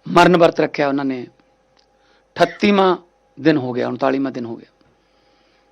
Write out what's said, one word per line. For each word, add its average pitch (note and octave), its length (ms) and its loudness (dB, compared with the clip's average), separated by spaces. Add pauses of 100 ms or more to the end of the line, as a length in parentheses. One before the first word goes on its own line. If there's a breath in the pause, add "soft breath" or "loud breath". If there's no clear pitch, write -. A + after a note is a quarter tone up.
ਮਰਨ F3 280 4
ਵਰਤ E3 240 2
ਰੱਖਿਆ D3+ 280 -2
ਉਹਨਾਂ C#3 160 -4
ਨੇ, B2+ 220 -8 (1080)
ਅਠੱਤੀਵਾਂ F#3+ 640 0 (440)
ਦਿਨ D3+ 160 2
ਹੋ B2 160 -4
ਗਿਆ, A#2+ 160 -4
ਉਨਤਾਲੀਵਾਂ C3+ 440 -4
ਦਿਨ B2+ 120 -10
ਹੋ A2+ 120 -12
ਗਿਆ। - 160 -20 (1000)